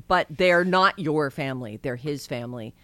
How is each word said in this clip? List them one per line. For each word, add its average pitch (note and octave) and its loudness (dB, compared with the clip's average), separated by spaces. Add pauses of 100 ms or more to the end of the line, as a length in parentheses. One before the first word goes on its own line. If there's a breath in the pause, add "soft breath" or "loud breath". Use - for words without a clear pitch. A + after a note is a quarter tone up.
but F3+ 2
they're F3 4
not F#3 4
your D3+ 0
family, B2+ -8
they're B2+ -4
his C#3+ -8
family, A#2+ -10